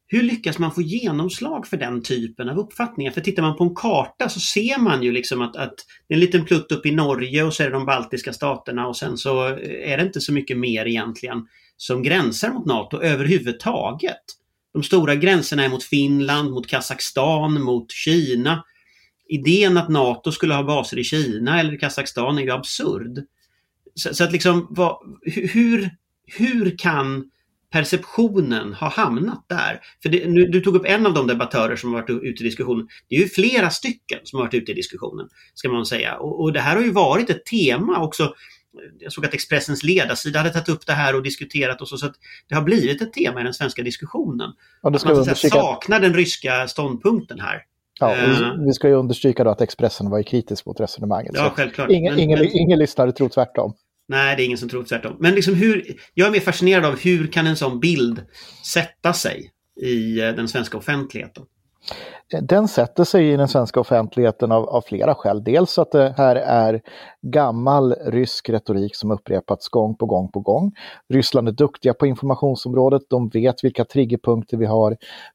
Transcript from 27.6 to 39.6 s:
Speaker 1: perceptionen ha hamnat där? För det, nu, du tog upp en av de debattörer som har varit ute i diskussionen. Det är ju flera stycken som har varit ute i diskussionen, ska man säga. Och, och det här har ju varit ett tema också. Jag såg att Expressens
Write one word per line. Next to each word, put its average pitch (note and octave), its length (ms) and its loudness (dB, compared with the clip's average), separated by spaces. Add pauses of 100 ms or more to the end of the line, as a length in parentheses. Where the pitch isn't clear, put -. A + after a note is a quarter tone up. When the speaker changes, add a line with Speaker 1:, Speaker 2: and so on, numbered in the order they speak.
Speaker 1:
perceptionen D#3+ 1000 0
ha D#3 140 -4
hamnat G3 600 -2
där? - 320 -4 (220)
För D#3+ 60 -2
det, E3+ 200 0
nu, F3 160 6
du F3 160 2
tog F#3+ 160 2
upp F#3+ 100 0
en G#3+ 200 2
av F#3 80 2
de C#3 120 0
debattörer A#2+ 500 0
som B2 180 -6
har A#2 60 -4
varit A2+ 100 -8
ute B2 320 -6
i - 40 -2
diskussionen. A#2+ 420 -4 (200)
Det C3 80 -2
är D#3 40 4
ju G3 80 4
flera G3+ 420 2
stycken - 540 -8
som - 140 -10
har B2 80 0
varit A#2+ 80 -6
ute A2+ 180 -2
i - 20 -6
diskussionen, - 540 -10 (260)
ska - 140 -6
man A#2 180 -2
säga. A2+ 300 -4
Och, D3 240 -6
och D#3 120 0
det C#3+ 80 -2
här D3 160 2
har A3+ 60 2
ju A#3+ 80 2
varit F#3+ 400 2
ett - 140 -4
tema E3 540 0
också. D#3 360 -2 (640)
Jag - 140 -16
såg - 140 -8
att - 80 -6
Expressens C#3+ 480 -4